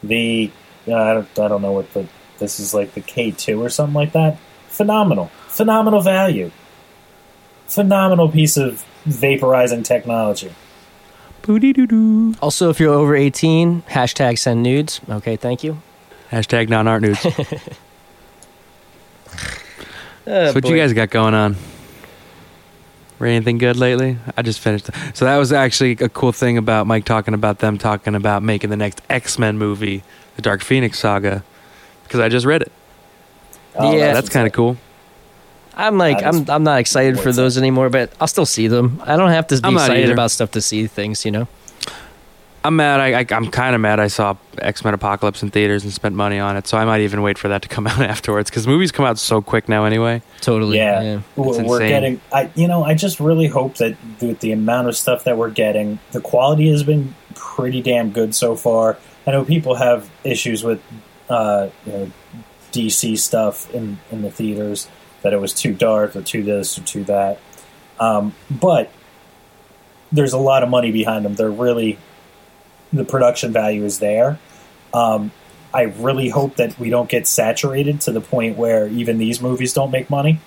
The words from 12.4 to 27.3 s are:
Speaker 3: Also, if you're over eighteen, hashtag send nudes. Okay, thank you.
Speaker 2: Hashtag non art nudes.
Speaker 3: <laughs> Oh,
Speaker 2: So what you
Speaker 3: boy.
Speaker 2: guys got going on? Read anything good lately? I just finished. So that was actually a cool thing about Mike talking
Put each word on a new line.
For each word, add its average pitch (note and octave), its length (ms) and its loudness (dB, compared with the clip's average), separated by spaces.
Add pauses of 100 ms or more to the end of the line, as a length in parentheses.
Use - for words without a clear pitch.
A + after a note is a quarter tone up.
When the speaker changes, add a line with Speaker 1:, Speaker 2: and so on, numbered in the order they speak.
Speaker 3:
Also, E3 280 2
if D#3 120 0
you're D3+ 120 6
over D3 220 4
eighteen, D#3+ 760 2
hashtag B2 500 0
send A#2 240 0
nudes. C#3 360 0 (100)
Okay, A2 280 -4
thank B2 260 -6
you. D#3 180 -6 (500)
Speaker 2:
Hashtag A2+ 380 0
non A2 180 2
art A2 140 2
nudes. G#2 300 0
Speaker 3:
<laughs> - 40 -6 (3000)
Oh, F#3 220 2
Speaker 2:
So C#3 60 2
what C3 120 2
you D#3+ 60 2
Speaker 3:
boy. E3 60 4
Speaker 2:
guys C#3+ 160 4
got A2 160 2
going A2 240 2
on? G#2 240 2 (1600)
Read A#2 160 0
anything A#2 220 0
good B2 200 2
lately? B2+ 400 0 (200)
I - 40 -4
just A#2 180 -4
finished. G#2 300 -2 (240)
So - 120 0
that C3+ 120 4
was C#3 140 2
actually C3 480 2
a A#2+ 100 0
cool B2 220 0
thing A#2+ 260 0
about A2 300 0
Mike A2 180 0
talking A2 280 0